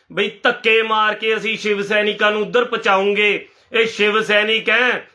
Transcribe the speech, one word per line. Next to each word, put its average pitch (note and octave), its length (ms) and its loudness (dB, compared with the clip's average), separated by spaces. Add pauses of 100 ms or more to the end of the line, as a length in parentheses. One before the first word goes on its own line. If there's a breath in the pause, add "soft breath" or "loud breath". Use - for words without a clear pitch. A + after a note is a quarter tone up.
(120)
ਬਈ G#3+ 180 -2 (120)
ਧੱਕੇ A3+ 400 2
ਮਾਰ G#3+ 320 0
ਕੇ A3 220 -2
ਅਸੀਂ G#3 220 -4
ਸ਼ਿਵ G3+ 240 -2
ਸੈਨਿਕਾਂ G#3 500 0
ਨੂੰ G#3+ 100 -2
ਉੱਧਰ G#3 220 0
ਪਹੁੰਚਾਉਂਗੇ, G3+ 840 0 (240 soft breath)
ਇਹ A3+ 140 2
ਸ਼ਿਵ G#3+ 360 0
ਸੈਨਿਕ G#3 480 0
ਹੈ, A#3 440 0